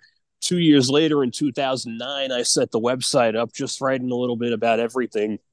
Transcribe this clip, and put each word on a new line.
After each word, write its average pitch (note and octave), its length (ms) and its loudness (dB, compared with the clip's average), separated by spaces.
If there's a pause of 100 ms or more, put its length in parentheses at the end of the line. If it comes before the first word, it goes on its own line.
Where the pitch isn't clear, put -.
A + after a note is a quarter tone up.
(420)
two F3+ 160 0
years C#3+ 320 6
later D3 340 2
in A#2+ 60 -2
two D3 200 -2
thousand B2 460 -4
nine, C3+ 340 -8
I B2 120 -2
set C3 280 0
the A#2 80 0
website A#2+ 560 2
up, A#2 200 -2
just - 260 -8
writing C3 320 -2
a - 20 -2
little B2 220 -2
bit A#2+ 160 -2
about A2+ 260 2
everything A2+ 600 -2 (140)